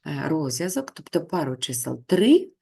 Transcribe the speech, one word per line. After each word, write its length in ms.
е, 220
розв'язок, 600
тобто 340
пару 320
чисел 500
три 440